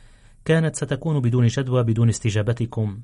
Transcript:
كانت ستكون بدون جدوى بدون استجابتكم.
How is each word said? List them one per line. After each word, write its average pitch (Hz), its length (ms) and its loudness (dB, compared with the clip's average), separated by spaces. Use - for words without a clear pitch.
كانت 160 300 2
ستكون 147 440 -2
بدون 120 280 4
جدوى 127 360 0
بدون 113 260 2
استجابتكم. 107 960 -2